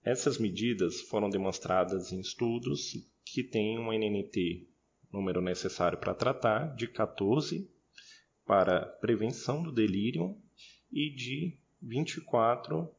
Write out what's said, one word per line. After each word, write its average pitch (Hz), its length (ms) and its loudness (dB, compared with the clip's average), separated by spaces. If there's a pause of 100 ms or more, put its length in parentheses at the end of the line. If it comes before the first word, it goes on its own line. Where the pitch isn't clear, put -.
Essas 123 360 0
medidas 104 640 0
foram 104 260 0
demonstradas 92 840 0
em 92 100 -4
estudos - 760 -2 (280)
que 123 200 -4
têm 110 340 0
um 113 140 -2
N 110 140 2
N 101 180 0
T, 87 420 -2 (460)
número 92 300 0
necessário 90 560 0
para 90 160 -2
tratar, 123 600 0
de 113 140 -6
quatorze 143 840 0 (760)
para 92 400 6 (140)
prevenção 120 600 0
do 160 80 -6
delírio 117 680 2 (540)
e 147 240 -2
de 135 440 -6 (220)
vinte 131 340 -4
e 160 80 -8
quatro 123 760 0